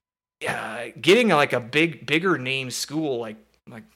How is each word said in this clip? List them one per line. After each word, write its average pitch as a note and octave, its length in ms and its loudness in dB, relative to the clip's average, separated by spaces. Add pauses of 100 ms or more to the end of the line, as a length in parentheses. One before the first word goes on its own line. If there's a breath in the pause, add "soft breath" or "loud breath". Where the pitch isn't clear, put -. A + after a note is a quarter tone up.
(420)
yeah, A#2+ 480 -6
getting, G3+ 400 4
like, C#3+ 240 4
a A#2+ 80 0
big, D3 440 0
bigger D#3+ 320 2
name C3 320 -6
school, C#3+ 500 -4
like, A2 180 -8 (320)
like, A#2 140 -18 (120)